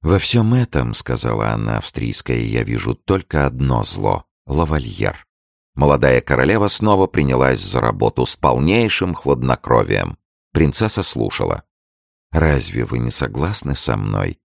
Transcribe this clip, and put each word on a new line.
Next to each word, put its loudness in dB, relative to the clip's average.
«Во 2
всем 2
этом, — 0
сказала -2
Анна -2
Австрийская, — -4
я -2
вижу -4
только -2
одно 0
зло — -4
лавальер». -2
Молодая 4
королева 2
снова 2
принялась 2
за -2
работу 0
с -4
полнейшим 0
хладнокровием. 0
Принцесса 0
слушала. -4
«Разве 0
вы -4
не -2
согласны -4
со -2
мной?» -4